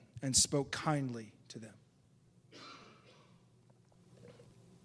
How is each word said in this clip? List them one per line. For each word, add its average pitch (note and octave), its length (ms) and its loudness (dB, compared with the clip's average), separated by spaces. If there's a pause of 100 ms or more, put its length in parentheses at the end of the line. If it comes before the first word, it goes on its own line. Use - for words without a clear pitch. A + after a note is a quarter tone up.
(220)
and C3 160 4
spoke - 340 4
kindly B2 640 0 (160)
to A#2+ 100 -12
them." A2 140 -14 (3000)